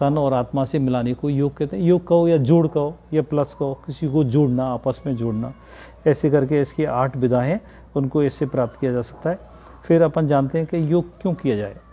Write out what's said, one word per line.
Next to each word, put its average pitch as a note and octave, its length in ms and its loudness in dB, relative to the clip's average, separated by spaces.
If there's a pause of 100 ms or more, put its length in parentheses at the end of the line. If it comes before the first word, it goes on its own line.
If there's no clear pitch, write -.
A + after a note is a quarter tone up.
तन C#3+ 180 0
और C#3 160 0
आत्मा B2+ 300 -2
से D3+ 140 -4
मिलाने B2 360 0
को D3 160 -4
योग C#3+ 260 -2
कहते D3+ 200 -6
हैं। F#3 80 -2
योग F3 220 2
कहो E3+ 220 4
या E3 80 4
जोड़ D#3 300 4
कहो D3+ 300 -4 (160)
या D#3 100 2
plus C#3+ 360 -2
कहो, C#3 160 -4 (120)
किसी D3+ 220 -6
को D3 160 2
जोड़ना, C3 420 2
आपस B2+ 400 -4
में C3 100 -4
जोड़ना, A#2 380 -4 (520)
ऐसे D3 240 2
करके C#3+ 300 2
इसकी D3+ 240 -2
आठ C3 320 -2
विधाएं B2 340 2
हैं, G#3 100 -4 (360)
उनको C#3 260 0
इससे C#3 240 -2
प्राप्त B2+ 340 -4
किया C3 120 -2
जा B2 100 -2
सकता - 280 -8
है। F#3+ 80 -4 (460)
फिर E3 180 4
अपन D#3 240 2
जानते C#3 320 2
हैं D#3+ 80 -2
कि D#3+ 260 -2
योग E3+ 300 -2
क्यों F3+ 120 -2
किया B2+ 220 -2
जाए? G2+ 200 -6 (160)